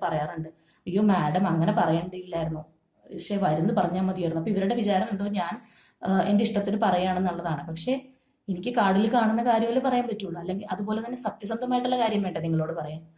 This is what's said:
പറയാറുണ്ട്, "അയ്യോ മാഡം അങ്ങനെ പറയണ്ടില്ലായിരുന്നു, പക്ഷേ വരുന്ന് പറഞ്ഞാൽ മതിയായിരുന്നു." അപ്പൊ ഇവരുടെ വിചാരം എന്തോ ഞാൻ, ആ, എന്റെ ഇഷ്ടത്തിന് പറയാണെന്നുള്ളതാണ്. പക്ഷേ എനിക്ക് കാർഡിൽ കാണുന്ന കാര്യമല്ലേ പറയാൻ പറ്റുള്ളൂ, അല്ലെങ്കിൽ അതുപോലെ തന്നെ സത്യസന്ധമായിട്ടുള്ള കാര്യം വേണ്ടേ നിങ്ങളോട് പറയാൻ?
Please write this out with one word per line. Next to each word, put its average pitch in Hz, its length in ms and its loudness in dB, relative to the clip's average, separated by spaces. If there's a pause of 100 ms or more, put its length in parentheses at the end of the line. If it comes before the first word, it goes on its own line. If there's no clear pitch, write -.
പറയാറുണ്ട്, 160 460 -4 (380)
"അയ്യോ 185 140 0
മാഡം 185 460 2
അങ്ങനെ 165 240 2
പറയണ്ടില്ലായിരുന്നു, 165 880 -2 (540)
പക്ഷേ - 240 -2
വരുന്ന് 175 360 2
പറഞ്ഞാൽ 185 300 2
മതിയായിരുന്നു." 170 380 0
അപ്പൊ 214 100 0
ഇവരുടെ 196 240 0
വിചാരം 196 360 2
എന്തോ 196 140 -4
ഞാൻ, 202 360 -4 (420)
ആ, 190 180 2
എന്റെ 202 220 4
ഇഷ്ടത്തിന് 202 380 0
പറയാണെന്നുള്ളതാണ്. 180 880 0
പക്ഷേ 254 340 -4 (480)
എനിക്ക് 190 260 -4
കാർഡിൽ 208 380 4
കാണുന്ന 220 300 2
കാര്യമല്ലേ 233 380 2
പറയാൻ 247 260 2
പറ്റുള്ളൂ, 190 320 -6
അല്ലെങ്കിൽ 185 320 -6
അതുപോലെ 214 340 -4
തന്നെ 247 120 -6
സത്യസന്ധമായിട്ടുള്ള 247 800 -2
കാര്യം 214 240 2
വേണ്ടേ 170 200 -4
നിങ്ങളോട് 160 320 0
പറയാൻ? 156 340 -8 (100)